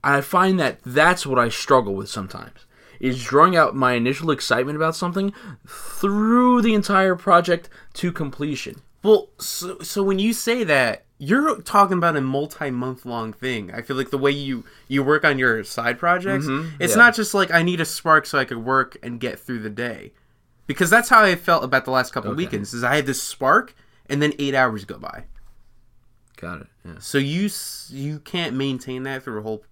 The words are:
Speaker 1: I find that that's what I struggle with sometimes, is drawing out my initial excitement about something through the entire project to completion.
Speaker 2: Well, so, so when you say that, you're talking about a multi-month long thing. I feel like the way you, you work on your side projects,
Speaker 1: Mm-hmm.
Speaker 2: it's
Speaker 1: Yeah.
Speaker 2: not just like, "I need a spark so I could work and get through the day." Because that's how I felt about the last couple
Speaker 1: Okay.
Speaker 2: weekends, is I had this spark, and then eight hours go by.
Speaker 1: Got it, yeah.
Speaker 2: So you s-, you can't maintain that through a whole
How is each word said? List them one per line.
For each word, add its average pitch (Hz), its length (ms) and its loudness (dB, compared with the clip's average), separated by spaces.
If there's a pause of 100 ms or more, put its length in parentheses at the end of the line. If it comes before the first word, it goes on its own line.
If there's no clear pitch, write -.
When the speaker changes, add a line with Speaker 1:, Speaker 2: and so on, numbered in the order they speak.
Speaker 1:
I 139 180 2
find 185 380 2
that 131 260 -2
that's 151 400 2
what 131 140 0
I 117 100 2
struggle 113 460 2
with 98 140 -8
sometimes, - 560 -12 (340)
is 131 240 -2
drawing 156 320 4
out 151 200 2
my 127 180 2
initial 139 380 0
excitement 127 460 -2
about 160 180 -2
something 196 380 -4 (340)
through 233 920 2
the 220 120 4
entire 190 420 2
project 175 540 2 (260)
to 175 160 -2
completion. 147 680 -8 (220)
Speaker 2:
Well, 208 340 6
so, - 420 -10
so 196 240 -4
when 196 160 2
you 220 140 2
say 233 320 -2
that, 131 400 2 (160)
you're 254 400 0
talking 196 360 4
about 170 180 2
a 139 60 0
multi-month 131 840 -4
long 117 280 -8
thing. 107 400 -6
I 117 80 -10
feel 131 160 -6
like 131 120 -4
the 139 80 -2
way 143 140 2
you, 135 320 -6 (240)
you 135 160 0
work 151 220 2
on 139 120 4
your 113 280 2
side 120 340 -4
projects, 175 460 0
Speaker 1:
Mm-hmm. 151 360 -6
Speaker 2:
it's 175 140 2
Speaker 1:
Yeah. 233 80 10
Speaker 2:
not 233 120 8
just 214 180 -4
like, 190 180 0
"I 170 100 4
need 175 200 0
a 156 40 0
spark 156 400 2
so 147 140 -2
I 131 60 0
could 120 140 -8
work 127 440 0
and 120 160 -10
get 120 180 -6
through 120 220 -10
the 107 100 -8
day." 117 440 -10 (520)
Because 165 240 -2
that's 233 200 4
how 226 140 8
I 180 120 4
felt 170 300 0
about 127 180 0
the 127 80 -6
last 127 220 0
couple 104 180 -4
Speaker 1:
Okay. 135 60 -4
Speaker 2:
weekends, 120 360 -6
is 120 120 -4
I 131 100 2
had 147 100 0
this 135 160 -4
spark, 156 540 0 (340)
and 143 120 -2
then 151 180 2
eight 139 160 -2
hours 113 300 0
go - 120 -12
by. - 280 -14 (1120)
Speaker 1:
Got 85 240 -14
it, - 60 -20 (180)
yeah. 85 140 -16
Speaker 2:
So - 180 -4
you 151 300 0
s-, - 440 -10
you 143 280 -8
can't 165 360 -6
maintain 131 480 -6
that 131 200 -8
through 110 160 -10
a - 20 -10
whole 107 300 -10